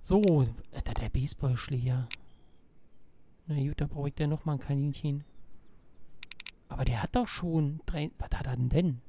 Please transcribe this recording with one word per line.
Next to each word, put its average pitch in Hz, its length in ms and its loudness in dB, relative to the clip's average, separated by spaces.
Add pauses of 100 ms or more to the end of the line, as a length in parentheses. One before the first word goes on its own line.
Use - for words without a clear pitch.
So, 180 460 6 (240)
Alter, - 220 -4
der 110 160 0
Baseballschläger. 127 960 0 (1400)
Na 147 120 0
gut, 143 220 0
da 147 60 0
brauche 143 220 -2
ich - 60 -8
dann 147 140 0
nochmal 151 260 0
ein 127 60 -6
Kaninchen. 143 640 -2 (1400)
Aber - 180 0
der 117 160 4
hat - 140 -4
doch 247 120 4
schon... 156 580 0
Drei, 156 320 -2
was - 160 -6
hat - 140 -2
er 123 80 -2
denn 123 140 2
denn? 143 400 2